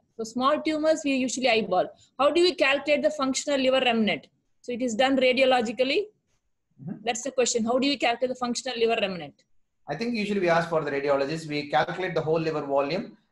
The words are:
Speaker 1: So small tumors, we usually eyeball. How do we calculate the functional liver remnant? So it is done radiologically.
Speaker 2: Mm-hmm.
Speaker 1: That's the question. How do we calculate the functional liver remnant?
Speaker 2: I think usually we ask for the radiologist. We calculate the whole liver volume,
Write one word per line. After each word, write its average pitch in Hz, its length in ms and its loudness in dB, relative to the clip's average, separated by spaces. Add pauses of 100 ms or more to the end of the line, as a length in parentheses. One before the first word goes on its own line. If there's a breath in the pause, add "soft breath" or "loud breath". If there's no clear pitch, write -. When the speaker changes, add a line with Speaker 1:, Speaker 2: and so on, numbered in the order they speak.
(160)
Speaker 1:
So 226 80 -8
small 269 380 0
tumors, 311 420 0
we 277 120 0
usually 254 340 -2
eyeball. 185 380 2 (300 soft breath)
How 285 120 4
do 339 120 4
we 349 120 4
calculate 285 480 2
the 302 80 2
functional 277 500 -2
liver 262 240 2
remnant? 220 440 0 (320)
So - 100 -12
it 240 120 -6
is 240 120 -2
done 262 220 2
radiologically. 254 880 2 (760)
Speaker 2:
Mm-hmm. 175 220 -10
Speaker 1:
That's 240 200 -4
the 269 100 -6
question. 240 320 0
How 240 160 2
do 269 80 2
we 285 80 0
calculate 247 320 0
the 247 100 -8
functional 240 400 -4
liver 226 220 2
remnant? 180 340 -4 (540)
Speaker 2:
I 151 80 -6
think 233 180 -4
usually 202 240 -2
we 175 100 2
ask 170 200 2
for 160 160 0
the 143 60 -4
radiologist. 139 580 -2
We 147 200 -6
calculate 165 460 -2
the 165 60 0
whole 156 180 0
liver 156 260 -2
volume, 139 520 -2 (160)